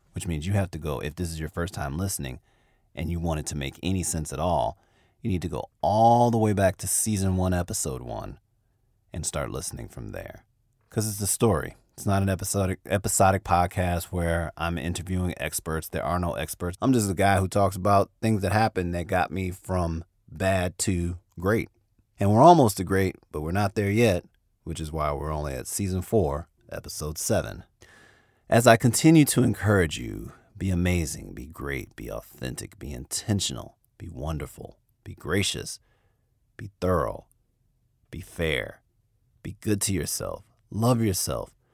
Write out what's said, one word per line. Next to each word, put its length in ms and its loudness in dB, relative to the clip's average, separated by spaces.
which 160 -8
means 180 -4
you 100 -2
have 180 0
to 80 -8
go, 180 -4
if 160 -6
this 140 -4
is 100 -10
your 100 -6
first 240 -6
time 240 -6
listening 440 -6
and 120 -4
you 120 -2
want 180 0
it 80 -6
to 100 -8
make 240 -6
any 220 -2
sense 300 -4
at 80 -6
all, 360 0
you 80 -2
need 120 -2
to 60 -4
go 220 -8
all 500 6
the 40 2
way 160 4
back 260 2
to 100 -8
season 480 0
one, 180 2
episode 480 -4
one, 380 -10
and 120 -6
start 280 -6
listening 340 -10
from 240 -14
there. 340 -12
'Cause 180 -2
it's 120 -6
a 80 -2
story. 480 2
It's 60 -10
not 160 2
an 80 2
episodic, 560 -2
episodic 580 2
podcast 720 0
where 420 -2
I'm 220 -4
interviewing 640 -2
experts. 500 -6
There 160 -6
are 140 0
no 160 -2
experts. 480 -6
I'm 100 4
just 180 2
a 40 0
guy 260 4
who 80 2
talks 260 2
about 360 4
things 220 2
that 100 0
happened 420 2
that 120 -4
got 240 0
me 200 -4
from 540 -4
bad 500 -2
to 360 -2
great. 300 0
And 100 4
we're 120 8
almost 340 8
to 80 -4
great, 320 0
but 80 -6
we're 100 -4
not 260 -2
there 140 0
yet, 360 2
which 160 -8
is 140 -8
why 200 -2
we're 200 -6
only 220 -4
at 120 -10
season 360 -2
four, 460 0
episode 460 -8
seven. 480 -4
As 200 4
I 100 10
continue 480 8
to 180 2
encourage 560 2
you, 340 -10
be 100 -4
amazing, 640 -2
be 140 -14
great, 500 -10
be 140 -12
authentic, 680 -12
be 140 -12
intentional, 840 -4
be 140 -14
wonderful, 680 -8
be 120 -14
gracious, 680 -4
be 200 -12
thorough, 460 0
be 100 -12
fair, 600 -4
be 200 -10
good 180 0
to 140 -2
yourself, 500 -6
love 300 2
yourself, 540 -2